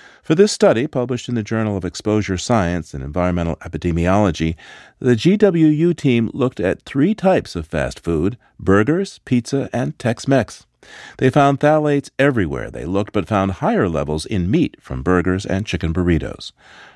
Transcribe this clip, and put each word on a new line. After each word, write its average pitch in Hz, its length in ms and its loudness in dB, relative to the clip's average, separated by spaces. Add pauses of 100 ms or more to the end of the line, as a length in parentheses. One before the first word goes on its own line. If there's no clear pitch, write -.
(220)
For - 140 0
this 202 160 4
study, 143 340 2
published 123 440 -6
in 123 60 -2
the 110 80 -2
Journal 110 340 -2
of 87 80 -6
Exposure 101 520 -2
Science 87 560 -2
and 67 100 -10
Environmental 85 540 -2
Epidemiology, 85 1000 0 (420)
the 123 180 2
G 160 220 2
W 175 300 4
U 156 260 2
team 120 400 0
looked - 260 -4
at 92 220 -2
three 156 320 0
types 190 420 0
of 82 120 -6
fast 71 320 -4
food: 85 400 -2 (200)
burgers, 107 640 2
pizza, 127 480 -2
and 135 280 -4
Tex-Mex. 120 680 -2 (520)
They 127 120 2
found 139 300 2
phthalates 147 580 2
everywhere 85 540 0
they 62 140 -10
looked, 95 280 -2
but 95 140 -2
found 98 240 0
higher 151 380 0
levels 76 360 -4
in 92 240 -2
meat 147 300 0
from 65 240 -10
burgers 90 420 0
and 95 200 -2
chicken 82 280 -4
burritos. 87 580 -2 (440)